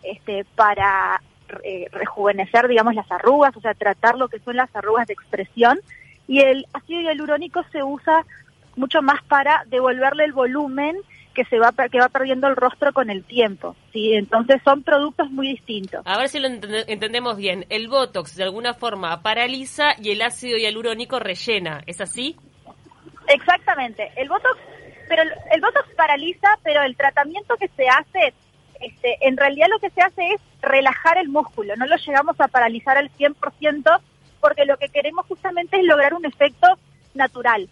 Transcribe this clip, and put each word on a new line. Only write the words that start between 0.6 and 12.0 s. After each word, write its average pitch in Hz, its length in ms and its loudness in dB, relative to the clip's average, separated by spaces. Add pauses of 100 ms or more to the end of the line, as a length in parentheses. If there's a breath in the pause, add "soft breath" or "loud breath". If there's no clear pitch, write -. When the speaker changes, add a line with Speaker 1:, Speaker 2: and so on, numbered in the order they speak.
Speaker 1:
eh, 185 260 -10
rejuvenecer, 202 760 0
digamos, 226 260 2
las 214 160 -8
arrugas, 262 460 4
o 214 40 -20
sea, 220 140 -4
tratar 214 440 0
lo 254 100 -2
que 220 120 -12
son 240 160 -8
las 254 200 -2
arrugas 220 300 0
de 208 80 -10
expresión, 233 640 0 (480 loud breath)
y 269 120 2
el 269 340 4
ácido 330 260 -10
hialurónico 311 720 -4
se 294 100 -6
usa 311 420 0 (520 loud breath)
mucho 269 240 0
más 277 240 2
para 285 420 2
devolverle 254 600 0
el 294 60 -6
volumen 277 680 -2 (360 soft breath)
que 254 100 -2
se 233 160 0
va 233 120 6
per-, 262 180 -2
que 254 100 0